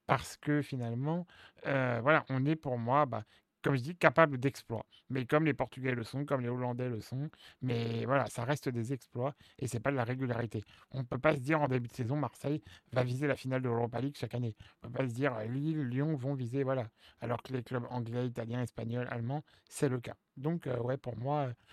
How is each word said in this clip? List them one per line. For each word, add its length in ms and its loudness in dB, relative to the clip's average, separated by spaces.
parce 300 0
que 240 2
finalement, 640 -2
euh, 340 2
voilà, 280 4
on 160 2
est 120 4
pour 200 -4
moi, 280 4
bah, 180 -2
comme 140 4
je 60 2
dis, 160 -6
capable 400 6
d'exploits. 480 -2
Mais 160 -2
comme 180 6
les 100 6
Portugais 400 -2
le 120 -2
sont, 180 -4
comme 160 0
les 80 -2
Hollandais 400 -2
le 140 -4
sont, 280 -6
mais 440 0
voilà, 220 2
ça 180 -4
reste 240 -2
des 240 -2
exploits 420 -4
et 100 -4
c'est 140 -4
pas 100 0
de 60 0
la 80 2
régularité. 580 -2
On 120 -4
peut 140 -4
pas 180 4
se 60 -4
dire 200 2
en 60 2
début 220 0
de 40 -20
saison, 220 -2
Marseille 460 -2
va 100 4
viser 240 0
la 80 2
finale 260 -2
de 60 0
l'Europa 320 0
League 180 -2
chaque 160 -6
année. 220 -2
On 60 -12
peut 120 -6
pas 100 0
se 40 -4
dire, 220 0
euh, 80 -4
Lille, 460 -2
Lyon 260 2
vont 200 -2
viser, 280 0
voilà. 240 0
Alors 220 -2
que 100 -12
les 100 -2
clubs 280 -4
anglais, 380 -2
italiens, 340 -4
espagnols, 480 -4
allemands, 340 -4
c'est 240 0
le 100 0
cas. 160 -10
Donc, 280 -2
euh, 140 0
ouais, 160 0
pour 220 -6
moi, 300 0
euh, 60 -4